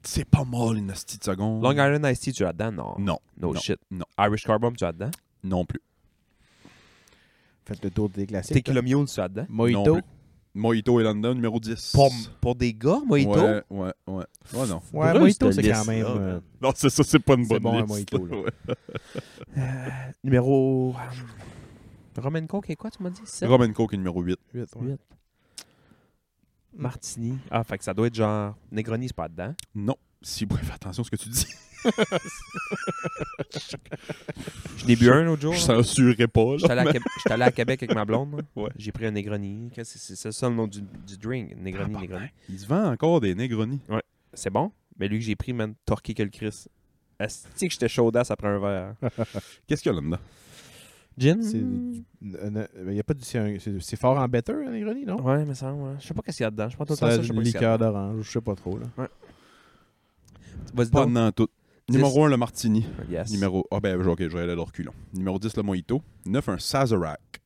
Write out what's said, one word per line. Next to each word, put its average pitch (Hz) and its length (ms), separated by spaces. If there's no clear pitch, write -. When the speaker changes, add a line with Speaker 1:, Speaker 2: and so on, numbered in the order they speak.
Speaker 1:
C'est - 220
pas - 180
mal, 120 340
une 101 140
hostie - 280
de - 40
seconde. 107 380
Speaker 2:
Long 127 120
Island 143 320
Iced 127 180
Tea, 135 100
tu 95 120
as 82 80
dedans ? 107 180
Non. 57 260
Speaker 1:
Non. 95 220
Speaker 2:
No 82 160
Speaker 1:
Non. - 60
Speaker 2:
shit. - 180
Speaker 1:
Non. 90 140
Speaker 2:
Irish 104 260
Car 110 140
Bomb, 120 160
tu - 100
as 85 60
dedans ? 98 200
Speaker 1:
Non 92 220
plus. - 160
Speaker 3:
Faites 104 180
le 98 80
tour 104 180
des 98 160
classiques, 98 300
Speaker 2:
Tequila 135 200
Speaker 3:
là. 120 60
Speaker 2:
Mule, 139 260
tu - 120
as 92 80
dedans ? 98 220
Speaker 3:
Mojito. 113 360
Speaker 1:
Non 151 100
plus. - 80
Mojito 113 440
est 113 40
là-dedans, 110 320
numéro 117 240
dix. 110 340
Speaker 2:
Pour, 139 180
pour 123 140
des 120 180
gars, 139 320
Mojito ? 143 280
Speaker 1:
Ouais, 104 360
ouais, 95 240
ouais. 95 180
Ouais, 123 140
non. 85 140
Speaker 3:
Ouais, 156 160
Speaker 2:
Grosse 196 120
Speaker 3:
Mojito, 208 260
Speaker 2:
de - 40
Speaker 3:
c'est - 100
Speaker 2:
liste, 107 140
Speaker 3:
quand 107 100
même, 113 180
Speaker 2:
là, 107 60
Speaker 3:
euh, 98 240
Speaker 2:
man. 87 80
Speaker 1:
Non, 127 120
c'est 139 160
ça, 151 140
c'est 151 160
pas 143 160
une 123 100
Speaker 3:
c'est 107 140
Speaker 1:
bonne 110 40
Speaker 3:
bon, 110 100
un 113 80
Speaker 1:
liste. 101 160
Speaker 3:
Mojito, 92 120
là. 85 120
Speaker 1:
Ouais. - 380
Speaker 2:
Euh, 131 320
numéro, 131 720
euh, - 1300
Rum 147 160
and 160 100
Coke 196 220
et 156 60
quoi, 220 140
tu - 140
m'as 180 80
dit ? 185 140
Sept ? - 240
Speaker 1:
Rum 123 120
and 110 120
Coke 110 200
est 101 40
numéro 92 240
huit. 90 180
Speaker 3:
Huit, 120 140
ouais. 120 140
Speaker 2:
Huit. 139 80
Martini. 123 600
Ah, 113 120
fait 101 140
que - 60
ça 95 100
doit 110 140
être 117 80
genre 104 400
Negroni, 113 360
c'est - 80
pas 82 120
dedans. 90 260
Speaker 1:
Non. 104 200
Si, - 240
bref, - 280
attention 95 280
à 117 40
ce - 60
que 113 40
tu - 140
dis. 123 160
<laughs> 240 120
Speaker 2:
Je - 80
l'ai 120 100
bu 120 140
un 147 140
l'autre 160 200
jour, 160 100
Speaker 1:
Je 175 60
Speaker 2:
là. 123 240
Speaker 1:
censurerai 120 440
pas, 110 160
là, 135 140
Speaker 2:
J'étais 165 140
allé 123 100
à - 40
Speaker 1:
mais 143 80
Speaker 2:
Québ-, - 100
j'étais - 160
allé 120 100
à 123 80
Québec 127 320
avec 117 120
ma 107 100
blonde, 139 320
là. 151 40
Speaker 1:
Ouais. 107 160
Speaker 2:
J'ai 107 140
pris 113 140
un 110 60
Negroni. 104 640
Que 117 80
c'est, - 160
c'est, - 160
c'est 107 160
ça 127 180
le 117 60
nom 113 120
du, 101 140
du 98 360
drink, 110 380
Negroni, 95 380
Speaker 1:
Tabarnak. 101 80
Speaker 2:
Negroni. 95 260
Speaker 1:
Il 95 100
se 98 80
vend 170 240
encore 156 300
des 95 140
Negroni. 117 440
Speaker 2:
Ouais. 104 120
C'est - 160
bon, 135 220
mais 98 80
lui 107 120
que 113 60
j'ai 107 100
pris, - 180
man, 110 200
torqué - 280
que 110 100
le 101 60
Chris. - 360
Asti - 480
que - 60
j'étais 120 160
chaudasse 120 420
après 104 160
un 101 120
verre. 98 420
Speaker 1:
<laughs> - 640
Qu'est-ce 147 140
qu'il 143 100
y 95 40
a 80 40
là-dedans ? 80 200
Speaker 2:
Gin ? 160 240
Speaker 3:
C'est 220 180
du, 240 440
euh, 104 160
ne-, 107 160
il - 40
y 104 40
a 104 40
pas 156 120
du, 127 80
c'est 120 160
un, 104 200
c'est, 98 220
c'est - 180
fort 131 200
en 123 80
better, 123 260
un 285 180
Negroni, 226 340
non ? 196 160
Speaker 2:
Ouais, 139 240
mais 139 100
ça, 131 180
ouais. 139 260
Je - 80
sais 156 60
pas 208 80
qu'est-ce - 160
qu'il 123 60
y 110 40
a 110 40
dedans. 107 140
Je 120 40
suis - 80
pas 147 80
tout 151 100
Speaker 3:
Ça 117 120
Speaker 2:
à 117 40
ça, 113 100
je 117 60
sais - 20
pas 117 60
Speaker 3:
une 113 80
Speaker 2:
qu'est-ce 117 100
qu'il - 80
y 120 40
a 113 80
Speaker 3:
liqueur 110 60
Speaker 2:
dedans. 101 80
Speaker 3:
d'orange, 110 160
je - 60
sais 117 100
pas 107 140
trop, 92 220
là. 117 80
Speaker 2:
Ouais. 127 100
Vas-y 120 160
Speaker 1:
Pas 131 160
Speaker 2:
donc. 120 80
Speaker 1:
dans 113 180
tout. 113 160
Speaker 2:
Dix. 123 60
Speaker 1:
Numéro 143 300
un, 151 40
le 135 80
Martini. 113 480
Speaker 2:
Yes. 87 220
Speaker 1:
Numéro, 98 400
ah 104 80
ben, 95 260
ok, 85 140
je 87 80
vais 85 140
aller 87 100
à 85 40
leur 82 180
culon. - 180
Numéro 92 260
dix, 110 160
le 107 80
Mojito. 101 380
Neuf, 120 240
un 85 100
Sazerac. 107 880